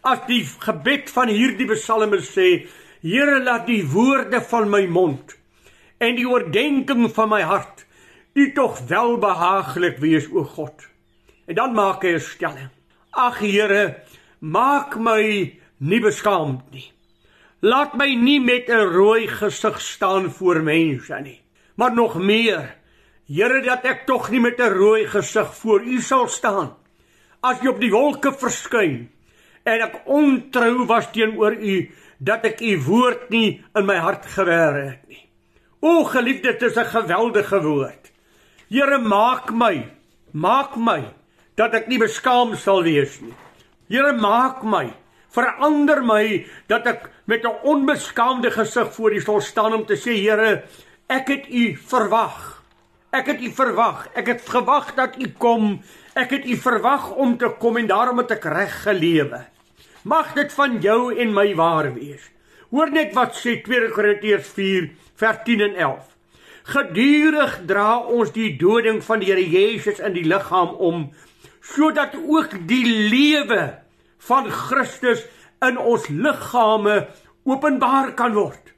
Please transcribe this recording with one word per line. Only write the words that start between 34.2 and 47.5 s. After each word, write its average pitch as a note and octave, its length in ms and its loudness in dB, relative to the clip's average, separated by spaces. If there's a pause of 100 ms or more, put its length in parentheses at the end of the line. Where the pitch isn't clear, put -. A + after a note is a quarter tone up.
gewer E3+ 480 2
het C#3 340 -10
nie." - 200 -20 (520)
O, E4 240 4
geliefde, B3+ 480 -2
dit A3 100 -4
is A#3+ 140 0
'n A#3 80 0
geweldige G3+ 800 -2
woord. C#3+ 500 -4 (560)
"Here, C#4 300 2
maak A3 540 0
my, G#3 360 0 (440)
maak A3+ 440 0
my, G#3+ 280 -2 (520)
dat A3+ 180 0
ek A3+ 140 -2
nie B3 100 -2
beskaamd A#3 600 0
sal G3 240 2
wees D3 380 0
nie. A#2 140 -18 (540)
Here, C#4 240 2
maak A#3 500 0
my, E3+ 300 -2 (420)
verander C#4+ 720 2
my, G#3+ 420 0 (220)
dat A#3 180 0
ek A#3 240 -4 (160)
met A3 180 -2
'n A3+ 180 -2